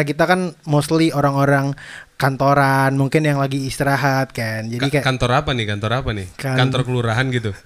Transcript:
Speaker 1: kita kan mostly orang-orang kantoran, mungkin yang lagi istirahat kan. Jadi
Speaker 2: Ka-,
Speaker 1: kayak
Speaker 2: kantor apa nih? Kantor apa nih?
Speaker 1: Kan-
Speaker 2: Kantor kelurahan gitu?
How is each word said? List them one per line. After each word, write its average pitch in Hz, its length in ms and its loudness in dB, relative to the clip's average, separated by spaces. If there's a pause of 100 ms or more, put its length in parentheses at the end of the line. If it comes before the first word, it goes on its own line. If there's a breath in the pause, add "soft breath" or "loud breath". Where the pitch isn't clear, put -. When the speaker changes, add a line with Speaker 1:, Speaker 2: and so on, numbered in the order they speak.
Speaker 1:
kita 147 240 0
kan 180 260 4 (120)
mostly 160 460 2
orang-orang 139 640 2 (420 loud breath)
kantoran, 135 800 2
mungkin 135 280 2
yang 147 160 0
lagi 139 240 -2
istirahat 135 680 0
kan. 110 360 -6
Jadi 120 160 -6
Speaker 2:
Ka-, 139 100 -2
Speaker 1:
kayak 135 140 -2
Speaker 2:
kantor 127 320 -2
apa 147 140 -2
nih? 117 140 -4
Kantor 104 280 -4
apa 131 180 -4
nih? 95 220 -8
Speaker 1:
Kan- 131 240 -4
Speaker 2:
Kantor 127 240 2
kelurahan 120 480 -2
gitu? 110 360 -4